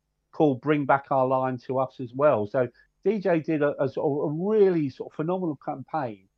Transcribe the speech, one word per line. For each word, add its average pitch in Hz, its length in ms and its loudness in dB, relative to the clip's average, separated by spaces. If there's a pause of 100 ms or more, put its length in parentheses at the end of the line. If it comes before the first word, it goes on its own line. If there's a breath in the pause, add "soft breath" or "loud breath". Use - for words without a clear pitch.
(320)
called 143 300 2
Bring 147 240 0
Back 139 260 0
Our 131 140 2
Lion 131 400 -2
to 131 140 -2
Us 127 200 -4
as 123 140 -12
well. 131 340 4
So 127 200 0 (360 soft breath)
D 214 160 0
J 180 200 2
did 151 240 -2
a, 147 100 2 (100)
a 131 60 0
sort - 160 -4
of 147 260 -2
a - 40 -4
really 185 540 2
sort - 220 -12
of - 40 -20
phenomenal 170 500 -4
campaign 131 640 -8 (100)